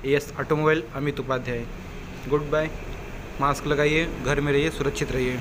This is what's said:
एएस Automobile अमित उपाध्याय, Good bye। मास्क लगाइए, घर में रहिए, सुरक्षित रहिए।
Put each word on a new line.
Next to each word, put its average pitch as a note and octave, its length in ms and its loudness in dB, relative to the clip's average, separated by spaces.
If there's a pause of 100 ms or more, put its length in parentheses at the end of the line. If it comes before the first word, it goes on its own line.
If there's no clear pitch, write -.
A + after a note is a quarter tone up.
एएस C#3 340 2
Automobile D#3 420 4 (120)
अमित C#3+ 260 -2
उपाध्याय, B2 440 -2 (640)
Good D3 220 2
bye। D#3 200 2 (680)
मास्क C#3 260 2
लगाइए, D3+ 380 4 (200)
घर C#3+ 160 2
में C#3+ 120 2
रहिए, D3 180 4
सुरक्षित C#3 420 -2
रहिए। B2+ 280 0